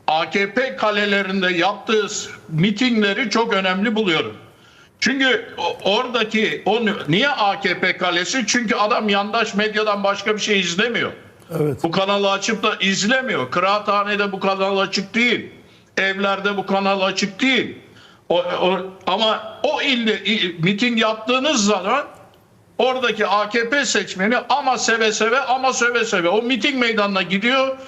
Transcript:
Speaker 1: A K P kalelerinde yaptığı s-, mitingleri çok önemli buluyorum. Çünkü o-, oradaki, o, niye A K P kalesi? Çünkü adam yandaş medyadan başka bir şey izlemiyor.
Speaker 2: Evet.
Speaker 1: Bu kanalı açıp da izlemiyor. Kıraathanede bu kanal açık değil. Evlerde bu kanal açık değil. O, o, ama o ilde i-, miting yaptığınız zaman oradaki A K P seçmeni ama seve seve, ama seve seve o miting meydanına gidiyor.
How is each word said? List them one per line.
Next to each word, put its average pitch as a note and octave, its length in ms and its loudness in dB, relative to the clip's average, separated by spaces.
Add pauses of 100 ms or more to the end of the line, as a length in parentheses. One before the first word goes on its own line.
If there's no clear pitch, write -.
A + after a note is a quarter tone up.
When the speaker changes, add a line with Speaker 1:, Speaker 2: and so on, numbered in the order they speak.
Speaker 1:
A D#3+ 240 2
K G3+ 240 0
P B3+ 220 -2
kalelerinde G3 760 0
yaptığı G3+ 560 0
s-, - 220 -8 (180)
mitingleri G#3 840 2
çok A3+ 220 0
önemli F#3+ 440 0
buluyorum. D#3+ 400 0 (640)
Çünkü C4 460 0 (120)
o-, E3+ 380 -2
oradaki, A3 680 -2
o, G#3+ 140 2 (280)
niye G#3+ 200 2
A G#3 320 0
K F3+ 200 -2
P F3+ 160 0
kalesi? F3+ 500 -2
Çünkü A#3+ 280 0
adam G#3+ 340 0
yandaş G#3+ 460 0
medyadan G#3 500 0
başka G3+ 300 0
bir G#3 60 -4
şey G3+ 200 2
izlemiyor. F3+ 500 -2 (500)
Speaker 2:
Evet. D3 240 -2
Speaker 1:
Bu E3+ 60 -2
kanalı G3 420 2
açıp G3 300 -2
da G#3+ 180 0
izlemiyor. F#3+ 680 0
Kıraathanede G3+ 840 0
bu F#3+ 80 -8
kanal G3 380 0
açık F#3+ 360 -2
değil. A3+ 360 0 (460)
Evlerde G3 600 0
bu F#3+ 100 -4
kanal G3 340 0
açık F#3+ 400 -2
değil. B3+ 380 0 (500)
O, E3 100 2
o, F3+ 400 0 (280)
ama G#3+ 560 -2
o D4 200 0
ilde A#3 420 0
i-, F3 380 0
miting A3 380 2
yaptığınız B3 680 0
zaman G#3+ 380 0 (720)
oradaki A#3+ 480 2
A G#3 220 2
K A#3 220 -2
P C#4+ 140 2
seçmeni G3+ 520 0 (120)
ama C4 300 2
seve A3 340 2
seve, A3 280 2
ama F3+ 320 0
seve A#3 320 0
seve F#3 240 0
o G#3 140 2
miting C4 360 0
meydanına G#3 440 0
gidiyor. B3 540 0 (120)